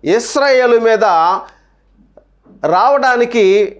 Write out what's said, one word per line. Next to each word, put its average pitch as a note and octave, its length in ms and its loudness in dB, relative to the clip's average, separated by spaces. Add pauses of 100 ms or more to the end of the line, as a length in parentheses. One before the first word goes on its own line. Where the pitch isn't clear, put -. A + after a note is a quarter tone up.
ఇస్రాయేలు B3 720 0
మీద A3+ 260 0 (1600)
రావడానికి A#3 1160 0